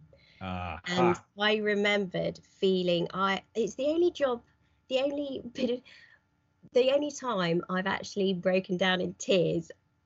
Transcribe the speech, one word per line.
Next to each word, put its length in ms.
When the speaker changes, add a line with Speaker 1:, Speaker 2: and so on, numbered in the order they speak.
Speaker 1:
Aha. 480
Speaker 2:
And 280
I 180
remembered 840
feeling, 560
I, 280
it's 200
the 120
only 240
job, 320
the 100
only 440
bit 160
of, 100
the 200
only 180
time 600
I've 160
actually 480
broken 420
down 240
in 140
tears 560